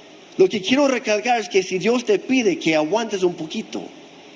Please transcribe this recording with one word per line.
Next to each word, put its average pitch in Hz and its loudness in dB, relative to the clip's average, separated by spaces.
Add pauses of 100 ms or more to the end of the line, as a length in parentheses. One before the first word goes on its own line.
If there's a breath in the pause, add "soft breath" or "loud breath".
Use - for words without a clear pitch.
(380)
Lo 185 6
que 190 -2
quiero 269 2
recalcar 240 0
es 214 -6
que 190 2
si 190 -4
Dios 233 0
te 202 2
pide 220 0
que 160 0
aguantes 190 -2
un 175 2
poquito, 160 -10 (540)